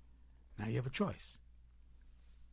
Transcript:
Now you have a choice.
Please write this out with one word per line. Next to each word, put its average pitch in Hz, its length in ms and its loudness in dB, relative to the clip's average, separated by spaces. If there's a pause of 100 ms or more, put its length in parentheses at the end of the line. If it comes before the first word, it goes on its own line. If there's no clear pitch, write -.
(580)
Now 107 100 4
you 113 100 6
have 131 100 6
a 123 40 4
choice. - 440 4 (1160)